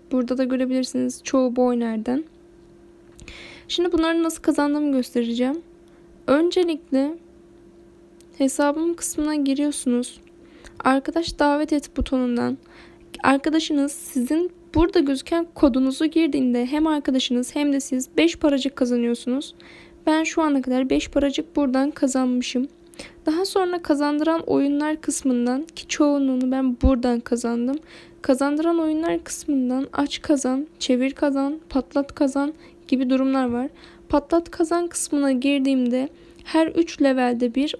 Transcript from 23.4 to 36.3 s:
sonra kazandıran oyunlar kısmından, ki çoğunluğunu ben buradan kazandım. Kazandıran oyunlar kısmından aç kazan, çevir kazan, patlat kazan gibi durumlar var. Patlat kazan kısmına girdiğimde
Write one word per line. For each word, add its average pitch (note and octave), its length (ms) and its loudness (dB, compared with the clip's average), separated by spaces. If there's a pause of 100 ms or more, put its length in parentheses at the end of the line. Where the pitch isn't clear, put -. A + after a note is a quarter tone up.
sonra F4+ 380 0
kazandıran D4 580 0
oyunlar C#4+ 600 0
kısmından, B3+ 640 -2
ki - 240 -16
çoğunluğunu C4+ 600 2
ben C4 320 0
buradan B3 380 2
kazandım. A#3+ 580 -2 (440)
Kazandıran D4 560 2
oyunlar E4 460 -2
kısmından C4 680 -2
aç - 300 -4
kazan, C4+ 440 0 (120)
çevir C4 340 0
kazan, C#4 560 -2
patlat C#4 460 -4
kazan C#4+ 380 0 (360)
gibi B3+ 220 0
durumlar C4 380 2
var. A#3+ 200 -2 (400)
Patlat D#4+ 420 0
kazan F4 360 0
kısmına C#4+ 460 -2
girdiğimde C4 760 0 (360)